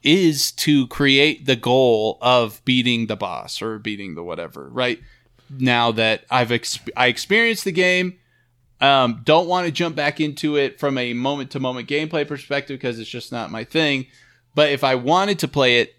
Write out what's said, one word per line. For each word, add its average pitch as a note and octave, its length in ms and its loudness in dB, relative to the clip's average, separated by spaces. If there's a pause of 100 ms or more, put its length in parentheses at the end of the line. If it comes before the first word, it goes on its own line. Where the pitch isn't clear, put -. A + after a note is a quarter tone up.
is D#3+ 500 4
to C#3+ 360 2
create C#3 580 2
the C3 100 2
goal A#2 640 2
of A#2+ 440 0
beating B2 420 0
the G#2+ 100 -6
boss F2+ 460 -8
or A2 160 -6
beating G2+ 360 -10
the E2 80 -12
whatever, D#2+ 480 -12
right? B2 300 -4 (580)
Now A#2+ 340 2
that A2 380 -2
I've B2 180 0
exp-, - 480 -6
I B2+ 120 2
experienced A3 560 0
the G3 80 -4
game, F3+ 420 0 (680)
um, C3 440 4
don't E3 220 4
wanna F3 240 -2
jump E3 240 -4
back D3 260 -2
into D3+ 360 -2
it C#3 240 0
from C#3 160 -2
a B2 160 -4
moment-to-moment C3 760 -6
gameplay D3+ 380 -2
perspective C#3 540 -8
'cause A#2+ 180 -4
it's A2 120 -12
just A#2+ 200 -12
not A#2 200 -8
my A2 140 -8
thing. C#3+ 420 0 (480)
But D3+ 160 4
if C#3 120 -2
I C3+ 120 4
wanted E3+ 460 2
to F3 80 -2
play B2 320 4
it, - 180 -2